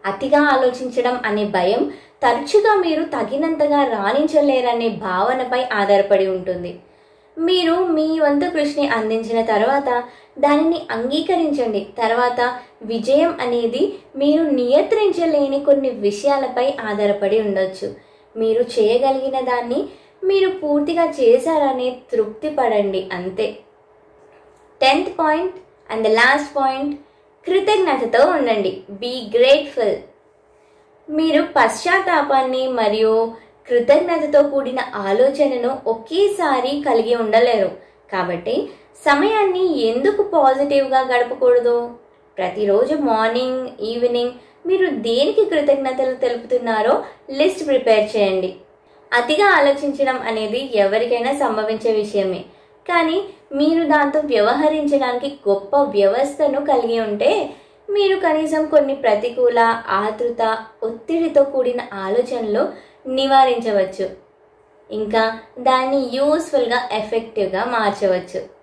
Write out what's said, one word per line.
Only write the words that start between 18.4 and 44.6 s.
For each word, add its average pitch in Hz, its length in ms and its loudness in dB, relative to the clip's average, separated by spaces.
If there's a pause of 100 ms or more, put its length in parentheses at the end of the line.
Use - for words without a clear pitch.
చేయగలిగిన 262 760 0
దాన్ని 247 400 -2 (440)
మీరు 381 260 2
పూర్తిగా 302 560 0 (140)
చేశారనే 262 680 2 (240)
తృప్తి 226 380 -2
పడండి, 208 520 0 (120)
అంతే. 185 340 -6 (1300)
టెన్త్ 277 380 2
పాయింట్ 320 380 -2 (320)
and 220 160 -6
the 220 80 4
last 269 400 2
point, 269 380 -2 (540)
కృతజ్ఞతతో 339 760 2 (100)
ఉండండి. 220 400 0 (300)
Be 247 120 -8 (160)
grateful. 247 640 2 (1120)
మీరు 311 340 2 (140)
పశ్చాత్తాపాన్ని 277 1120 0
మరియు 220 480 0 (520)
కృతజ్ఞతతో 294 760 2
కూడిన 269 360 -2 (160)
ఆలోచనను 254 760 2 (160)
ఒకేసారి 285 840 0 (100)
కలిగి 233 340 2
ఉండలేరు. 220 540 2 (400)
కాబట్టి 180 460 -4 (500)
సమయాన్ని 370 600 2 (160)
ఎందుకు 269 420 0
పాజిటివ్గా 269 800 2
గడపకూడదు? 240 720 2 (640)
ప్రతిరోజు 208 580 0
మార్నింగ్, 254 640 -2 (200)
ఈవినింగ్ 240 520 -2 (320)